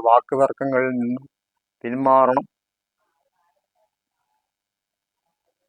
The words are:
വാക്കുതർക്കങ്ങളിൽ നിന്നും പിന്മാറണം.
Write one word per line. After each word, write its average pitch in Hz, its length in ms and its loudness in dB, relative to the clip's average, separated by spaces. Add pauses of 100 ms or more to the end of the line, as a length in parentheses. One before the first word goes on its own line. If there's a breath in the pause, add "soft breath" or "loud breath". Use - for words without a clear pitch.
വാക്കുതർക്കങ്ങളിൽ 131 960 0
നിന്നും 123 260 -6 (600)
പിന്മാറണം. 131 600 0 (3250)